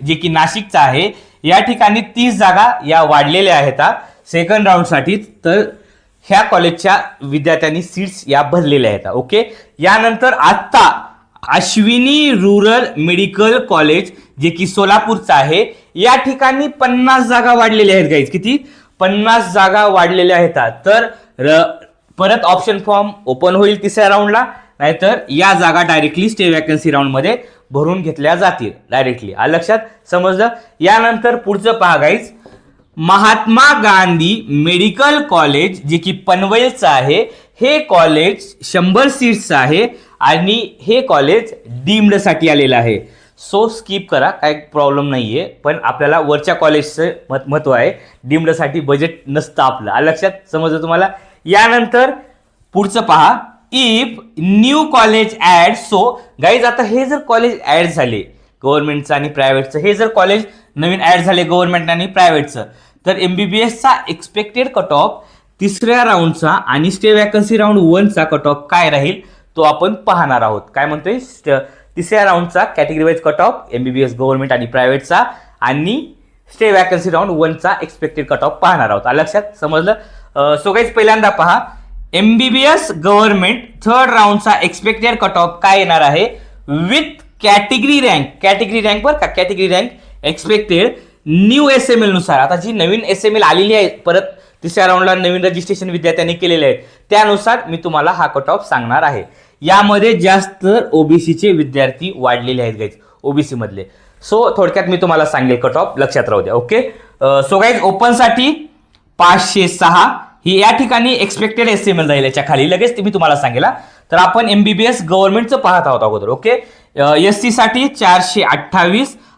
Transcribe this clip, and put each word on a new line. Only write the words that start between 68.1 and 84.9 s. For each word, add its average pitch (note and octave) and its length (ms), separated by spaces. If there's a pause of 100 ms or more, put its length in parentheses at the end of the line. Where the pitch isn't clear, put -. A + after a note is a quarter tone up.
कट D3 220
ऑफ C#3+ 100 (140)
काय F3 200
राहील, D3 300 (360)
तो D#3+ 60
आपण E3 320
पाहणार D3 480
आहोत. G#2+ 200 (120)
काय C#3+ 120
म्हणतोय? D#3 320
स्ट-, - 320 (460)
तिसऱ्या G3+ 280
राऊंडचा F3 400
कॅटेगरी D#3 400
वाईज E3 160
कट D#3 200
ऑफ G#3 140 (180)
एमबीबीएस B2+ 420
गव्हर्नमेंट C3 380
आणि A#2+ 140
प्रायव्हेटचा C3+ 580 (360)
आणि D#3+ 460 (480)
स्टे A3 160
व्हॅकन्सी F3+ 400
राऊंड F3 200
वनचा D#3+ 520
एक्स्पेक्टेड D3+ 440
कट C#3 160
ऑफ D3 100
पाहणार D3+ 380
आहोत. G2+ 160
आलं C3+ 160
लक्षात? G#3 200 (180)
समजलं? D#3+ 340 (400)
अ, C#3+ 200 (120)
so G3+ 60
गाईज, A#3 200
पहिल्यांदा A3 360
पहा, F3+ 320 (520)
एमबीबीएस A#3+ 800 (120)
गव्हर्नमेंट G3+ 580 (220)
थर्ड B3 260
राऊंडचा G#3 500
एक्स्पेक्टेड A3 560